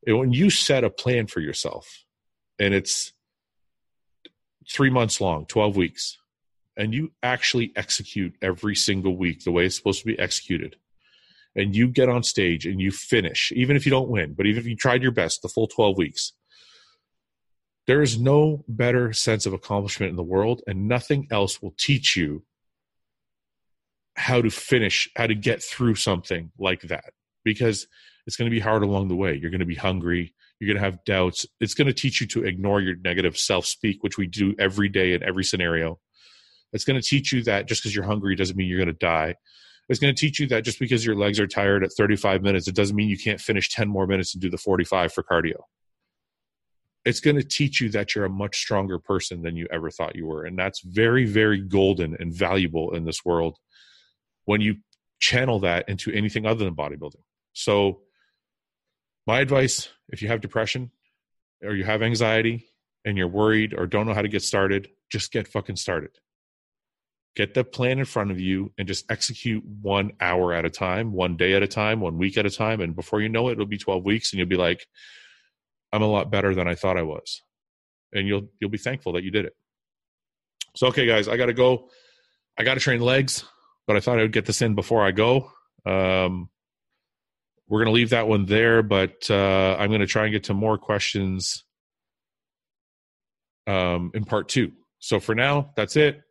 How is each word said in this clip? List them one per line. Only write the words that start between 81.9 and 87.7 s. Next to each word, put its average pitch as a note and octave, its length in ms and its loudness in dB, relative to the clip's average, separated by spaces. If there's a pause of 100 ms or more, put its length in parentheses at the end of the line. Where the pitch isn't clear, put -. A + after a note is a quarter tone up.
I A#2 60 -2
gotta C3 180 0
train B2 180 2
legs, C3 460 2 (420)
but G#2+ 80 4
I G2+ 60 4
thought A#2+ 180 2
I A2 40 4
would A2 100 0
get A2 120 0
this - 160 -2
in A2 140 2
before G#2 300 2
I G2 60 4
go. A#2 420 2 (320)
Um, F#2 640 0 (1200)
we're G#2+ 120 0